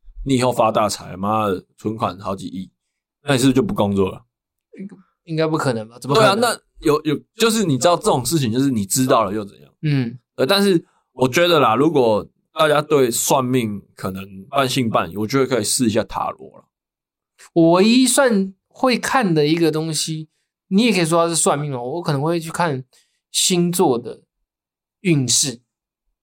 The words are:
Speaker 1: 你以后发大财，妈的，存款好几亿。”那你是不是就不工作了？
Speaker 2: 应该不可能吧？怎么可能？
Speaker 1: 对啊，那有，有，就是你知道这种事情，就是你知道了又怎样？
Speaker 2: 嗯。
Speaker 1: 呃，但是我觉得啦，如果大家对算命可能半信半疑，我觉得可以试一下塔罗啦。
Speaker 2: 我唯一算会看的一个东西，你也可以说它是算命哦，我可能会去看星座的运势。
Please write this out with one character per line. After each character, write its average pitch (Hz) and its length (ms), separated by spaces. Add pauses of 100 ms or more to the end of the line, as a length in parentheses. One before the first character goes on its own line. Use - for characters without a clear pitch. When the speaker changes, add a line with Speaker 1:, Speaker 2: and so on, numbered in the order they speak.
(240)
Speaker 1:
你 135 120
以 120 60
后 127 100
发 113 180
大 110 180
财， 95 280
妈 104 320
的， 92 160 (120)
存 107 200
款 98 240
好 98 160
几 98 100
亿。” 92 240 (560)
那 143 60
你 127 60
是 127 80
不 - 20
是 123 60
就 127 80
不 98 100
工 101 240
作 92 140
了？ - 100 (1040)
Speaker 2:
应 165 100
该 156 120
不 156 100
可 147 160
能 110 160
吧？ 117 100
怎 127 120
么 143 40
可 220 60
能？ 208 180
Speaker 1:
对 240 120
啊， 180 40
那 - 320
有， 151 180
有， 151 140 (180)
就 226 140
是 214 140
你 139 140
知 - 100
道 175 80
这 - 60
种 160 200
事 156 160
情， 123 140
就 123 80
是 139 100
你 107 140
知 127 220
道 123 180
了 95 80
又 107 100
怎 101 200
样？ 69 80 (140)
Speaker 2:
嗯。 131 340 (180)
Speaker 1:
呃， 127 80
但 196 160
是 196 240 (280)
我 127 160
觉 175 180
得 170 140
啦， 110 160
如 151 160
果 113 340 (260)
大 156 140
家 147 160
对 139 280
算 131 340
命 113 360 (140)
可 - 160
能 95 140 (260)
半 135 180
信 117 220
半 98 180
疑， 90 80
我 107 100
觉 127 120
得 131 80
可 120 140
以 101 40
试 123 220
一 - 20
下 107 140
塔 - 280
罗 - 280
啦。 - 60 (880)
Speaker 2:
我 165 200
唯 190 160
一 254 180
算 214 460 (140)
会 247 320
看 240 340
的 151 140
一 156 80
个 165 160
东 156 240
西， 156 340 (400)
你 208 180
也 226 60
可 185 80
以 170 40
说 165 200
它 170 40
是 165 80
算 160 220
命 147 140
哦， 123 100
我 151 200
可 170 80
能 139 100
会 165 200
去 160 100
看 147 340 (460)
星 175 400
座 160 280
的 - 240 (800)
运 143 280
势。 117 320 (640)